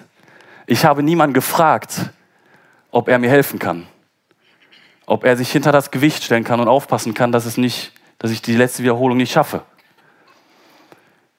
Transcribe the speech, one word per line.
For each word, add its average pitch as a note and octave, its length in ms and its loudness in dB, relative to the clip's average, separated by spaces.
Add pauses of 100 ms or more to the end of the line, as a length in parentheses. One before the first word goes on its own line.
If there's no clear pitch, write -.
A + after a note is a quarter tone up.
(680)
ich B2 180 0
habe C#3+ 180 4
niemanden D3+ 320 2
gefragt, - 760 0 (800)
ob - 180 -2
er B2+ 100 2
mir A#2+ 120 0
helfen C#3 280 2
kann, E2+ 280 -6 (1200)
ob G#2 180 -2
er B2 120 4
sich B2 160 -4
hinter D3 180 2
das C#3+ 200 2
Gewicht C#3+ 340 -2
stellen A#2 200 0
kann A#2 160 -2
und A#2 80 2
aufpassen A#2+ 460 0
kann, A#2+ 160 0
dass A#2 140 0
es A#2 120 -8
nicht, B2 360 -4 (260)
dass A2+ 140 -4
ich A2 100 -6
die A2+ 140 -2
letzte B2 260 0
Wiederholung B2 340 0
nicht B2 160 -2
schaffe. C#3+ 300 -2 (1800)